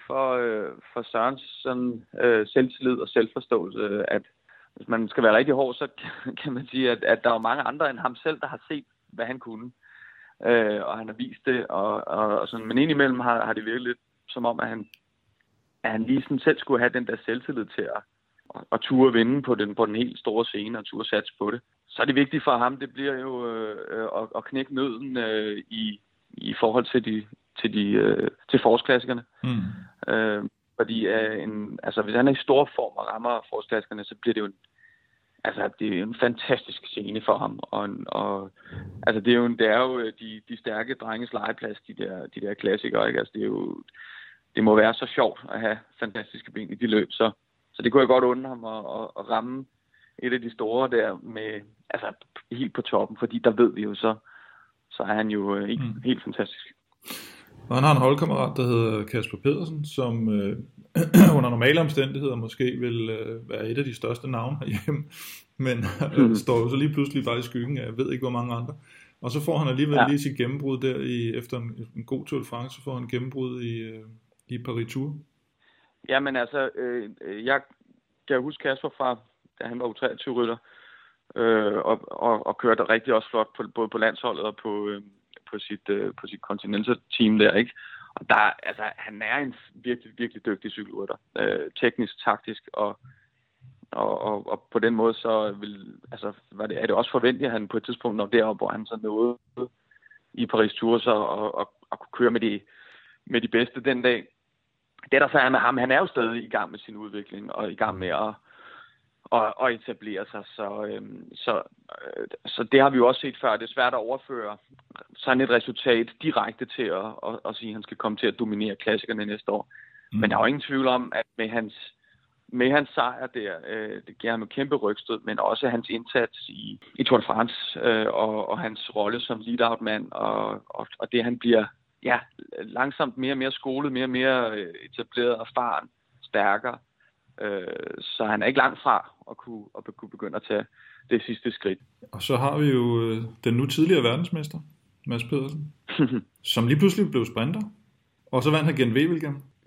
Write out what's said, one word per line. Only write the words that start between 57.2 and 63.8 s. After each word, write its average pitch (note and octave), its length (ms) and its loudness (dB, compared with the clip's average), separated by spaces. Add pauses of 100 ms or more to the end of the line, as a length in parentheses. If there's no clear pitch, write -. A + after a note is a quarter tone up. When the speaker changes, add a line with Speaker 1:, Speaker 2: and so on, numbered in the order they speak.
Speaker 2:
Og A#2+ 60 0
han C3 80 4
har D3+ 80 8
en C3 100 6
holdkammerat, C#3 560 4
der C3 60 2
hedder A2+ 420 2
Kasper G#2+ 380 -4
Pedersen, D3+ 420 0
som, A#2 440 -2
øh, G2+ 280 0 (380)
<clears throat> E3 420 10
under B2 120 4
normale B2 320 6
omstændigheder C#3 540 0
måske A2+ 280 -4 (160)
vil, A#2 300 -2
øh, A2+ 400 -8
være G#2+ 180 -6
et A2+ 100 -2
af C#3+ 60 0